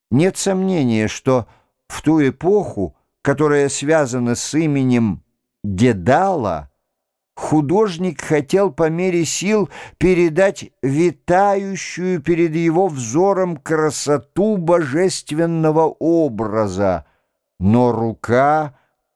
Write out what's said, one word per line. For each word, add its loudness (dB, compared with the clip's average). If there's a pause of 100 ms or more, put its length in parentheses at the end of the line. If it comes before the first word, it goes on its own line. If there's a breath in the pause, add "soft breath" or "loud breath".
(120)
Нет 2
сомнения, 0
что -2 (400 soft breath)
в -12
ту 4
эпоху, -2 (280)
которая 2
связана 0
с -10
именем 0 (400)
Дедала, 0 (640)
художник 0
хотел 0
по 0
мере 0
сил -2 (280 loud breath)
передать 2 (100)
витающую 0
перед 0
его 2
взором 0
красоту -2
божественного 0
образа, 0 (540)
но 4
рука 0 (400)